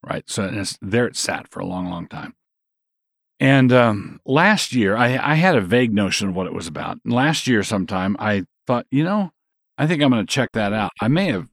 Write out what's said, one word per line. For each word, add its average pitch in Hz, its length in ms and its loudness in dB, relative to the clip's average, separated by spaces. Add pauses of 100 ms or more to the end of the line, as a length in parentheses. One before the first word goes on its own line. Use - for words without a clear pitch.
right? - 260 -8
So 101 180 -4
it's, 95 360 -8
there 113 240 0
it - 120 -6
sat - 340 -6
for - 80 -14
a 92 60 -6
long, 90 240 -6
long 87 180 -10
time. - 280 -14 (1000)
And, 135 360 6
um, 107 520 2
last 180 460 2
year, 107 240 2
I, 123 380 0
I - 20 2
had 165 220 4
a 107 40 4
vague 113 320 2
notion 101 360 0
of 90 60 -4
what 92 120 -4
it 80 60 -8
was 87 120 -8
about. 78 380 -8
And 117 100 -2
last 143 340 0
year 110 160 4
sometime, 95 540 -2
I 101 280 -2 (200)
thought, 120 240 -2
"You 139 140 0
know, 190 280 -2 (460)
I 143 80 0
think 156 160 0
I'm 147 80 4
gonna 113 160 2
check - 280 -2
that 104 200 -2
out." 107 180 -2 (100)
I 107 60 0
may 165 180 2
have 123 280 -4